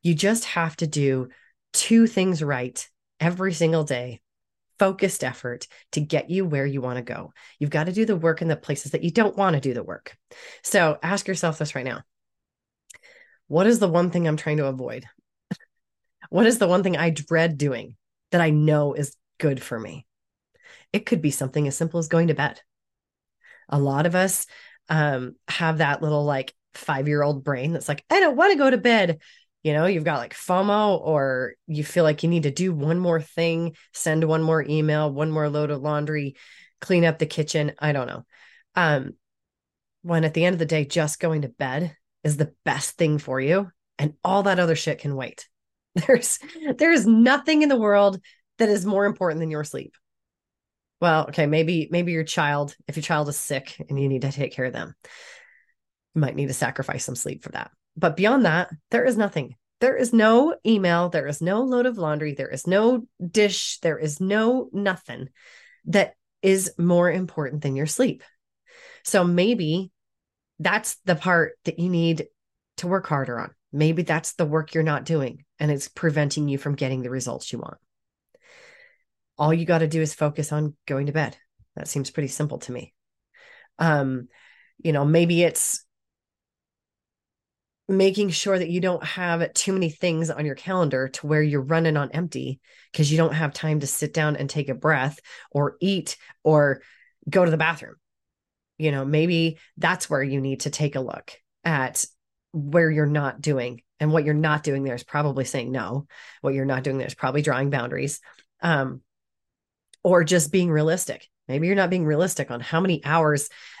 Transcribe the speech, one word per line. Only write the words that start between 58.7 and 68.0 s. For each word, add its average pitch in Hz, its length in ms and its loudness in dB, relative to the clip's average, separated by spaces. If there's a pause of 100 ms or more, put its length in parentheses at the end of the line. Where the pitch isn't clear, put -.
there 240 140 2
is 240 120 2
nothing. 156 380 -2 (240)
There 254 160 2
is 233 160 0
no 233 440 6 (100)
email. 180 420 4
There 156 200 -2
is 147 140 -6
no 190 200 0
load 254 240 0
of 247 120 -2
laundry. 151 360 -2
There 135 160 -6
is - 180 -8
no 226 400 2 (180)
dish. 208 540 0
There 156 180 0
is 147 220 -6
no 220 540 0
nothing 180 560 -6 (560)
that 190 300 2 (260)
is 190 360 2
more 175 320 4
important 151 540 -4
than 135 140 -2
your 151 100 -2
sleep. - 360 -2 (800)